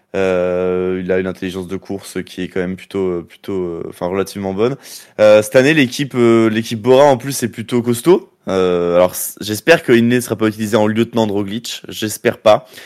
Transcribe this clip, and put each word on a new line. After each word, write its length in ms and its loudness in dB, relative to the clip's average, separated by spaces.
Euh, 880 -2
il 80 -4
a 60 0
une 80 -2
intelligence 420 -8
de 100 -8
course 460 -10
qui 200 -12
est 40 -6
quand 120 -6
même 160 -6
plutôt, 320 -6
euh, 200 -6
plutôt, 360 -8
euh, 260 -8
enfin, 160 -8
relativement 480 -4
bonne. 220 0
Euh, 220 8
cette 140 -4
année, 180 4
l'équipe, 400 0
euh, 340 4
l'équipe 320 -4
Bora 260 6
en 120 4
plus 240 -10
est 60 -2
plutôt 340 -4
costaud. 460 0
Euh, 480 0
alors, 200 4
c-, 260 -10
j'espère 420 0
que 80 0
Hindley 260 4
ne 40 -2
sera 140 -6
pas 120 0
utilisé 280 -2
en 100 4
lieutenant 420 0
de 40 -4
Roglic. 560 -6
J'espère 520 -6
pas. 280 2